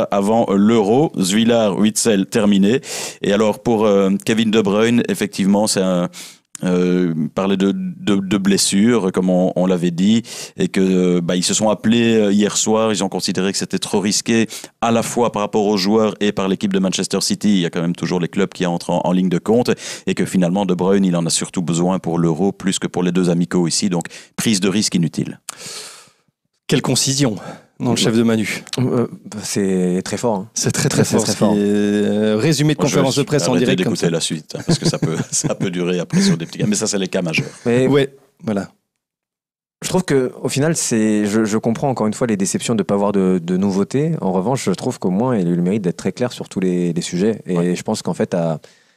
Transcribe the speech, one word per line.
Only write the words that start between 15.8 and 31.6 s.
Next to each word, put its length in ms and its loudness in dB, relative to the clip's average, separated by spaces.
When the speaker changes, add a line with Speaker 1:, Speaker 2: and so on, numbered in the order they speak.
Speaker 1:
et 120 0
par 160 -2
l'équipe 240 -2
de 60 0
Manchester 440 -2
City. 340 -2
Il 60 4
y 40 0
a 60 -4
quand 100 -4
même 140 -2
toujours 240 -2
les 80 -2
clubs 260 -2
qui 140 -4
entrent 240 -4
en, 120 0
en 80 0
ligne 180 2
de 100 0
compte, 320 2
et 80 -2
que 120 -2
finalement, 420 0
De 80 0
Bruyne, 280 2
il 120 2
en 100 -2
a 60 -4
surtout 320 -4
besoin 340 0
pour 220 -4
l'Euro, 320 2
plus 260 -4
que 80 -6
pour 160 -4
les 100 0
deux 200 2
amicaux 360 0
ici, 220 -2
donc 140 -2
prise 240 -2
de 100 0
risque 240 -2
inutile. 460 -2
Speaker 2:
Quelle 160 0
concision 520 0
dans 100 -2
le 60 2
chef 200 2
de 60 4
Manu. 420 0
Speaker 3:
Euh, 300 0
c'est 640 0
très 100 -6
fort, 200 -2
hein. 180 -8
Speaker 2:
C'est 180 -2
très, 160 -2
très 160 2
Speaker 3:
C'est 120 -2
Speaker 2:
fort, 80 2
Speaker 3:
très 100 -2
Speaker 2:
ce 40 -6
Speaker 3:
fort. 160 2
Speaker 2:
qui 60 2
est, 40 2